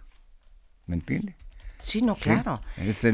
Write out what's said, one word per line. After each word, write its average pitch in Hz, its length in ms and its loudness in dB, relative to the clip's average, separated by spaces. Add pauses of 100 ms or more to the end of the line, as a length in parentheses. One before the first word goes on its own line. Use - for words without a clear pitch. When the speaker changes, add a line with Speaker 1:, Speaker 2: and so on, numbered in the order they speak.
(840)
Speaker 1:
¿Me 87 100 -4
entiende? 175 400 -4 (440)
Speaker 2:
Sí, - 220 -2
no, 233 120 4
Speaker 1:
Sí, - 160 -4
Speaker 2:
claro. 131 320 4 (160)
Speaker 1:
es 101 280 -2
el 117 80 8